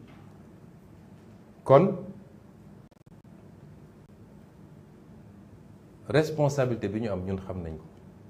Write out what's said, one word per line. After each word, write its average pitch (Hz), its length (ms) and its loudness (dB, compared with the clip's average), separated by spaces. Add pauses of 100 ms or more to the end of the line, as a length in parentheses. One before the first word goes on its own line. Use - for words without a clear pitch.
(1600)
Kon, 175 340 8 (4000)
responsabilité 135 800 2
bi 104 140 -2
ñu 117 100 -2
am, 92 140 -2
ñun 95 140 -2
xam 90 240 -8
nañ 80 140 -6
ko. - 80 -16 (440)